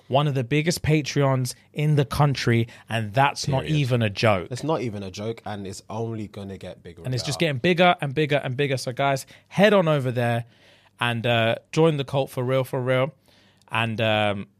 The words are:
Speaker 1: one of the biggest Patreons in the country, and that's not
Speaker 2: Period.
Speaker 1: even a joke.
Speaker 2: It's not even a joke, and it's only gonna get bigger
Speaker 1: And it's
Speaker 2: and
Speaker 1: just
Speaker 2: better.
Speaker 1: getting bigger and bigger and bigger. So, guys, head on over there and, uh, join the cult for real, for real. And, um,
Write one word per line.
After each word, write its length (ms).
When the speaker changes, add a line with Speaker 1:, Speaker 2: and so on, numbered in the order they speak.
Speaker 1:
one 200
of 60
the 100
biggest 380
Patreons 720
in 240
the 80
country, 640
and 240
that's 340
not 140
Speaker 2:
Period. 160
Speaker 1:
even 240
a 80
joke. 400
Speaker 2:
It's 140
not 180
even 200
a 80
joke, 360
and 200
it's 220
only 400
gonna 300
get 240
bigger 240
Speaker 1:
And 80
it's 80
Speaker 2:
and 40
Speaker 1:
just 120
Speaker 2:
better. 160
Speaker 1:
getting 60
bigger 420
and 120
bigger 300
and 100
bigger. 220
So, 160
guys, 320
head 240
on 160
over 220
there 340
and, 260
uh, 280
join 240
the 80
cult 240
for 160
real, 200
for 180
real. 320
And, 260
um, 500